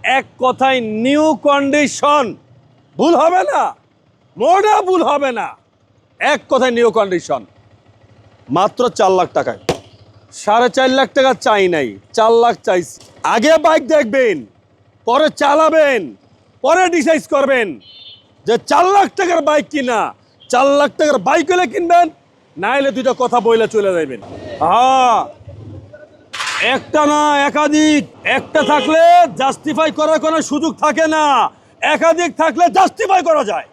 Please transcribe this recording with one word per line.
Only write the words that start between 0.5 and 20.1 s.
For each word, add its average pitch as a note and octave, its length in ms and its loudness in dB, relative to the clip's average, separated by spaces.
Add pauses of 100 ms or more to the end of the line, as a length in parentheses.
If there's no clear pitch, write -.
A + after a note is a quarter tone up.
নিউ C#4+ 240 2 (220)
কন্ডিশন, C#4+ 760 0 (720)
ভুল D#4 260 2
হবে F4 200 2 (100)
না, D#4+ 100 -2 (760)
মোটেও G4 420 2 (100)
ভুল F#4 200 2
হবে C#4+ 200 -2 (100)
না, F3 80 -8 (720)
এক B3+ 200 0 (120)
কথায় B3+ 260 0
নিউ A#3 200 2
কন্ডিশন, F3+ 440 -4 (1160)
মাত্র G3 240 -2 (160)
চার G3 220 2
লাখ E3+ 80 0 (100)
টাকায়। B2+ 240 -6 (840)
সাড়ে A#3 260 2
চার C4 280 0
লাখ C4+ 100 0 (100)
টাকা C4 140 2 (140)
চাই G#3 200 2 (100)
নাই, C#3+ 120 -2 (300)
চার A3 140 2 (120)
লাখ A#3 120 2 (120)
চাইছি। F#3 280 -2 (380)
আগে A#3 200 2 (120)
বাইক D#4+ 180 2 (100)
দেখবেন, B3 440 0 (720)
পরে C#4 200 2 (140)
চালাবেন, D4 600 2 (600)
পরে E4+ 200 2 (120)
ডিসাইড D#4 280 0 (100)
করবেন C4+ 340 0 (760)
যে A3+ 100 0 (140)
চার D4 160 2 (100)
লাখ G4 200 4
টাকার F4 340 -2
বাইক D4+ 240 0
কিনা। B3 260 -2 (500)